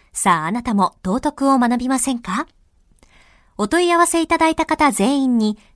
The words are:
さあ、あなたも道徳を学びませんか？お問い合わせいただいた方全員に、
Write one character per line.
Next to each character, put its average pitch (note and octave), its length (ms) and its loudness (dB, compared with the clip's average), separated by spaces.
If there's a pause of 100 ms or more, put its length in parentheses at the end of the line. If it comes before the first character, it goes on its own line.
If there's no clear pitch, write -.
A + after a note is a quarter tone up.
(120)
さ E3+ 300 0
あ、 D#3 40 -4
あ F3 60 -2
な A#3 100 -4
た A#3+ 120 -2
も G3 280 0
道 G3 180 -2
徳 C#4+ 280 -2
を C4+ 100 4
学 A#3+ 200 0
び B3 100 -4
ま C4 100 0
せ C4+ 140 -2
ん A#3+ 60 -4
か？ A#3 280 -6 (1080)
お G#3 100 -2
問 E4+ 200 2
い F4 60 2
合 E4+ 60 4
わ E4+ 80 4
せ E4+ 140 0
い D#4+ 60 -2
た E4 100 0
だ D#4+ 120 2
い D#4+ 80 -2
た E4 100 -2
方 D4+ 260 2
全 C4+ 300 0
員 B3+ 160 0
に、 G#3+ 180 0 (200)